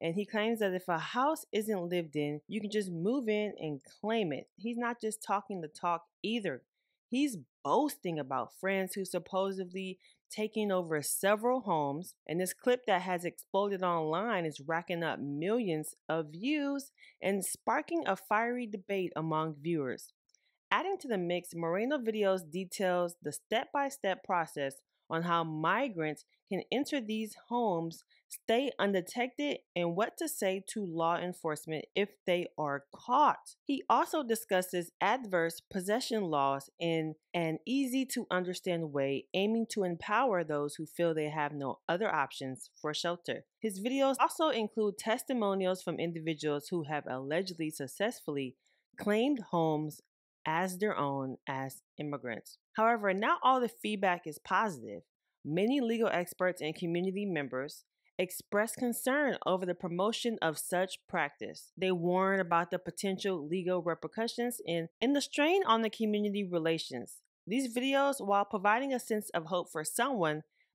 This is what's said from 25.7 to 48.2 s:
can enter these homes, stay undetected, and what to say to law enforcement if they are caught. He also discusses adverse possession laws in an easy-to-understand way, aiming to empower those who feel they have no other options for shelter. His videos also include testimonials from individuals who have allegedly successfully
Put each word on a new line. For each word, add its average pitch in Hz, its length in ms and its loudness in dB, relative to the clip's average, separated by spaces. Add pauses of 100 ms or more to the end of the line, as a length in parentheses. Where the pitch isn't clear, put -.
can 185 200 0
enter 285 300 0
these 220 380 -4 (100)
homes, 180 560 0 (240)
stay 247 500 0
undetected, 240 800 0 (140)
and 170 220 0
what 220 220 -2
to 330 100 -2
say 190 400 -2
to 208 180 -6
law 165 300 2
enforcement 160 720 -4 (100)
if 202 140 0 (160)
they 175 220 2 (100)
are 143 260 -2 (100)
caught. - 680 2
He 277 260 -2
also 302 340 4
discusses 185 760 0
adverse 185 640 2
possession 208 640 0
laws 139 520 2
in 160 380 0 (180)
an 160 320 0
easy-to-understand 190 1300 -2
way, 139 420 0
aiming 220 380 2
to 202 120 0
empower 190 600 2
those 147 320 -2
who 156 100 -8
feel 170 280 0
they 151 160 0
have 151 240 -2
no 139 340 -4
other 185 260 2
options 135 640 -2
for 151 180 -4
shelter. 170 520 -4 (160)
His 196 180 -4
videos 269 400 2
also 311 300 2
include 214 480 0
testimonials 196 840 0
from - 180 -4
individuals 156 720 -2
who 170 140 -2
have 147 240 -4
allegedly 156 640 -2
successfully 143 840 -4 (420)